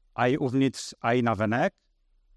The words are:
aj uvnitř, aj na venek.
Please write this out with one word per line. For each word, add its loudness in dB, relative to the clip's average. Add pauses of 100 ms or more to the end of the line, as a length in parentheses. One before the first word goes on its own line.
(140)
aj 2
uvnitř, -2
aj 0
na 0
venek. -2 (640)